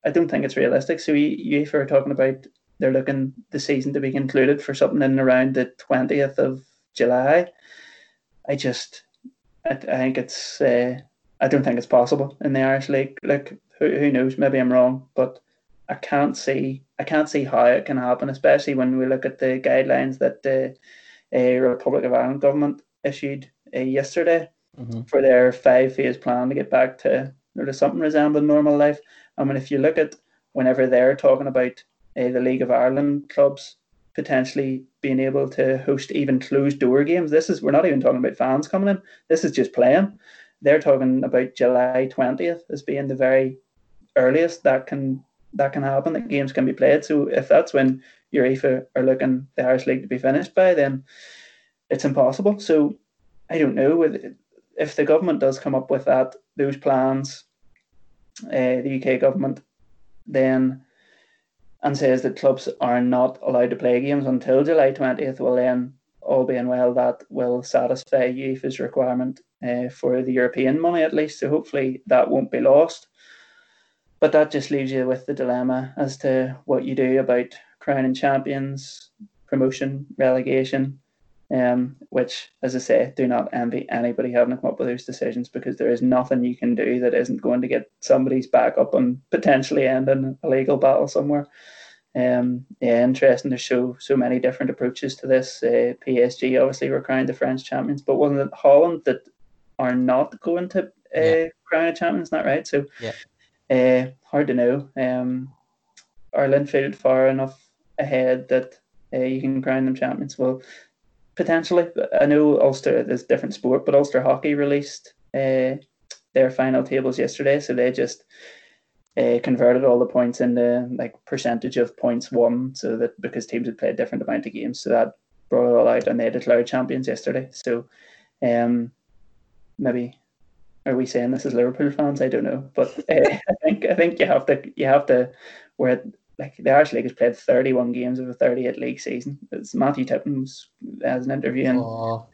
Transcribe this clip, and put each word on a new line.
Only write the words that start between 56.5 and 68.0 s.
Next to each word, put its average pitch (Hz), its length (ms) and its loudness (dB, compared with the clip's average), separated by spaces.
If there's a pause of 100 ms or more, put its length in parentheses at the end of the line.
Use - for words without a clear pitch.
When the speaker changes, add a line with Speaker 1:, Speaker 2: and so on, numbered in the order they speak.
Speaker 1:
those 139 200 -2
plans, 135 680 -2 (1040)
uh, 127 360 0
the 139 80 -4
U 131 100 -4
K 131 180 0
government, 135 420 -2 (680)
then, 131 560 0 (1000)
and 143 120 -2
says 131 260 2
that 131 140 -4
clubs 131 320 0 (120)
are 123 200 0
not 123 420 0
allowed 123 280 2
to 120 60 -4
play 123 240 0
games 143 260 -2
until 131 380 2
July 147 260 4
twentieth, 131 480 -4
well 123 160 0
then, 127 400 0 (280)
all 131 220 2
being 123 220 -2
well, 123 280 2
that 127 360 0
will 123 320 -2
satisfy 127 720 0